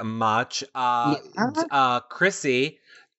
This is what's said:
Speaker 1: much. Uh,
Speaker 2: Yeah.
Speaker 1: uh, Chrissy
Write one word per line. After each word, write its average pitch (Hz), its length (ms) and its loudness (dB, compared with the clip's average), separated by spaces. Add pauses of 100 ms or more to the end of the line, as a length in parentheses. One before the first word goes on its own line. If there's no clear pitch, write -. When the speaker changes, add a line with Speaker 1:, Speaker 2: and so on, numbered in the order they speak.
Speaker 1:
much. 113 600 -2 (100)
Uh, 123 420 0 (200)
Speaker 2:
Yeah. 226 140 0 (200)
Speaker 1:
uh, 127 300 2
Chrissy 147 800 0 (400)